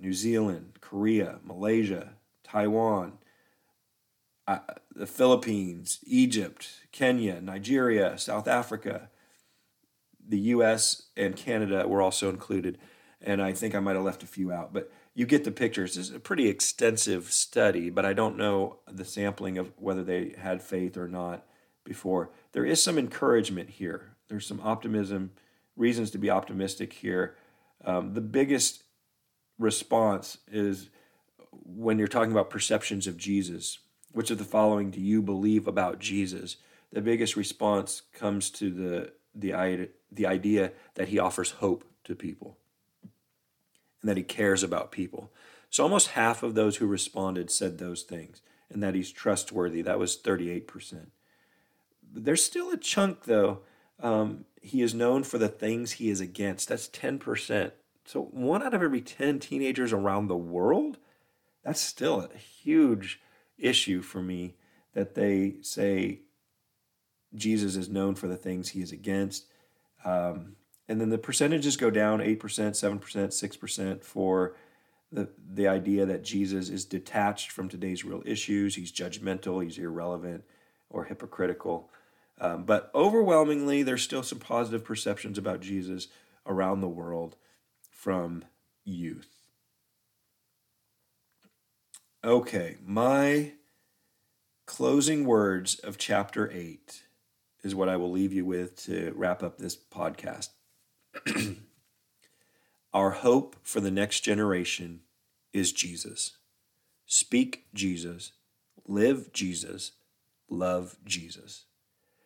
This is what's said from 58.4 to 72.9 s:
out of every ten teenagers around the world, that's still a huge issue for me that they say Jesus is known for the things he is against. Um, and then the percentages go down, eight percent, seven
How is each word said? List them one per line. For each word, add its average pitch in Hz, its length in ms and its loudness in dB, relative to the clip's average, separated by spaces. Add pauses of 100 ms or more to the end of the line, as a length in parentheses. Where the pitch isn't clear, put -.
out 254 100 0
of 190 80 2
every 135 200 2
ten 139 360 0
teenagers 131 540 -2
around 101 360 2
the 90 100 0
world, 98 600 2 (640)
that's 147 180 -4
still 135 400 0
a - 160 -12
huge 127 800 2 (380)
issue 110 440 2
for 92 200 -8
me 90 340 -6 (380)
that 98 220 -2
they 98 460 2
say 98 600 -2 (1120)
Jesus 104 400 0
is 92 140 -4
known 98 260 0
for 98 120 -6
the 90 100 -4
things 92 320 -6
he 95 120 -6
is 87 120 -10
against. 98 520 -4 (600)
Um, 87 500 -2 (320)
and 110 120 -2
then 110 100 0
the 110 100 2
percentages 143 580 0
go 117 140 4
down, 107 280 4
eight 107 200 2
percent, 104 360 -4
seven 101 220 0